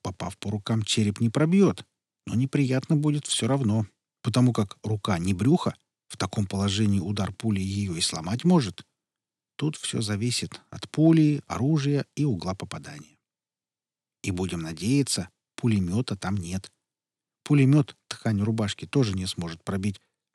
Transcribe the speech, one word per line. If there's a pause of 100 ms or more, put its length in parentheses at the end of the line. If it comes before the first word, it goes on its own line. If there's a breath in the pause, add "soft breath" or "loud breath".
попав
по
рукам,
череп
не
пробьёт, (400)
но
неприятно
будет
всё
равно, (340)
потому
как
рука
не
брюхо, (320)
в
таком
положении
удар
пули
её
и
сломать
может. (720)
Тут
всё
зависит
от
пули,
оружия (100)
и
угла
попадания. (1080)
И
будем
надеяться, (260)
пулемёта
там
нет. (720)
Пулемёт (120)
ткань
рубашки
тоже
не
сможет
пробить, (340)